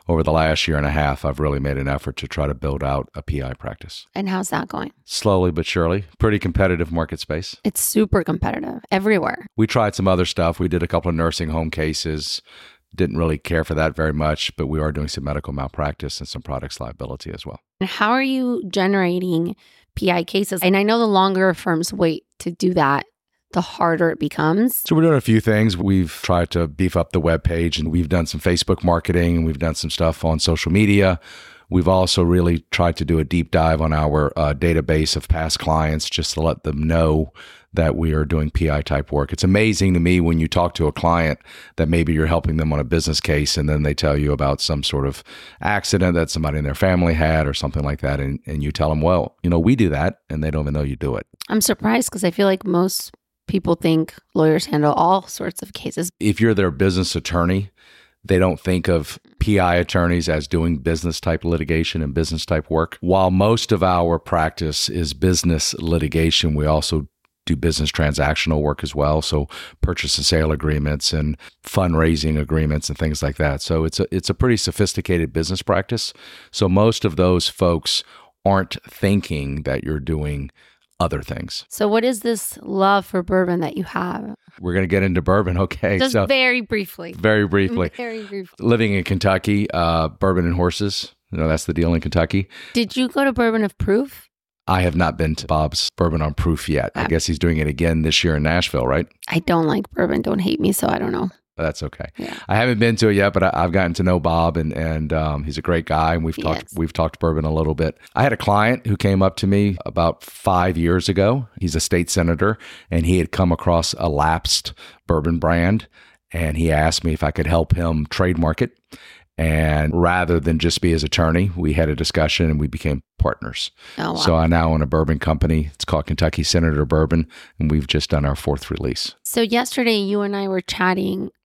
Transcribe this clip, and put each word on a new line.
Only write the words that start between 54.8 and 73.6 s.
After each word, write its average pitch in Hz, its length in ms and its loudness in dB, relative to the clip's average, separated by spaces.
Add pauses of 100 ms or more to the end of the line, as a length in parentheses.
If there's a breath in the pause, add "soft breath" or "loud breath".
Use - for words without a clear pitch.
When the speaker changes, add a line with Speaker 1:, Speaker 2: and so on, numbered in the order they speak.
Speaker 2:
all 180 340 2
sorts - 360 -10
of - 100 -14
cases. - 380 -8 (100)
Speaker 1:
If 104 220 0
you're 113 120 4
their 95 160 2
business 92 460 0
attorney, 87 560 -2 (500 soft breath)
they 92 180 2
don't 92 200 2
think 92 300 -2
of 82 300 -2 (200)
P 104 180 2
I 90 180 4
attorneys 87 520 2
as 78 220 -2
doing 82 300 0
business 80 420 -2
type 82 240 -2
litigation 80 560 0
and 71 120 -4
business 78 320 -2
type 80 240 -2
work. 80 300 0
While 92 320 4
most 104 400 2
of 92 120 2
our 85 360 2
practice 80 720 -2
is 78 240 -4
business 85 640 0
litigation, 80 800 0
we 76 100 0
also 76 420 0 (380)
do 82 100 2
business 76 340 0
transactional 76 720 0
work 73 240 -2
as 73 100 -8
well. 76 280 0
So 73 260 -2 (320 loud breath)
purchase - 380 -2
and 71 80 -4
sale 78 260 2
agreements 76 600 -2
and 76 240 -2 (260 loud breath)
fundraising 80 760 2
agreements 76 520 0
and 76 80 -6
things 76 260 -2
like 71 140 -2
that. 71 240 -2